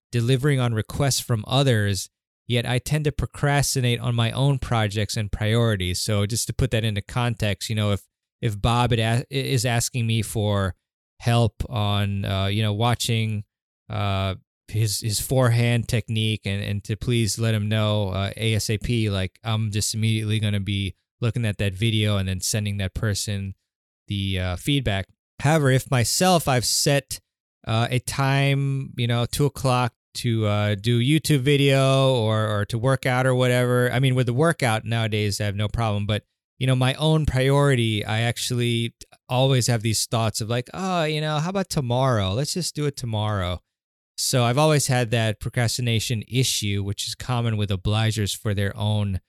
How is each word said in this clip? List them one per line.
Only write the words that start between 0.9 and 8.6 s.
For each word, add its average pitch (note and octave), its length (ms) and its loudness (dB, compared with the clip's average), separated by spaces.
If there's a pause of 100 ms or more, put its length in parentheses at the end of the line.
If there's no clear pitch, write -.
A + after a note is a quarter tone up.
from A2 280 -2
others, A2+ 640 2 (380)
yet A#2+ 180 0
I B2 140 -2
tend D3+ 260 -2
to C#3+ 60 0
procrastinate C3+ 880 0
on B2 160 -2
my A#2 160 0
own C3+ 280 2
projects G#2+ 580 -2
and G#2 140 -4
priorities. G#2+ 680 0
So G#2 260 0
just G#2+ 220 -4
to A#2 60 -4
put - 180 -2
that A2+ 140 0
into G#2 160 -4
context, A2+ 680 -4
you A2+ 60 -4
know, G#2 160 0
if, G2 120 -2 (380)
if G#2 200 -2